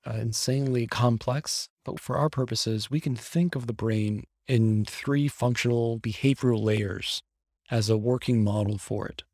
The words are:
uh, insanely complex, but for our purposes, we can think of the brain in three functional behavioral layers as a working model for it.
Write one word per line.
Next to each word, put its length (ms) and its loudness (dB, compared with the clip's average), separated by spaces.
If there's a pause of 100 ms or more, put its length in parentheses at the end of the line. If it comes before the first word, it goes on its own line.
uh, 140 -4
insanely 640 0
complex, 800 0 (160)
but 140 -8
for 180 -6
our 120 2
purposes, 640 -2
we 100 0
can 160 -2
think 380 -2
of 120 -4
the 60 -4
brain 520 0 (220)
in 380 4
three 440 0
functional 720 0
behavioral 640 2
layers 600 0 (480)
as 180 2
a 80 4
working 480 2
model 340 0
for 280 -6
it. 160 -12 (120)